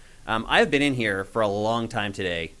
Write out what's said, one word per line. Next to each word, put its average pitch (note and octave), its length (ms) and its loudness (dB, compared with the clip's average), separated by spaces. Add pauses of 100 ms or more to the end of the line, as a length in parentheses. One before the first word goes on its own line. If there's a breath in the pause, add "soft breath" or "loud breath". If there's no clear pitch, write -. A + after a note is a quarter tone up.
(280 soft breath)
Um, A2 200 -2
I've F#3+ 220 4
been C#3+ 140 2
in C#3+ 100 2
here G#2+ 300 -2
for A2+ 180 -2
a G#2+ 60 4
long A2 400 0
time G#2 260 -4
today, F2 460 -4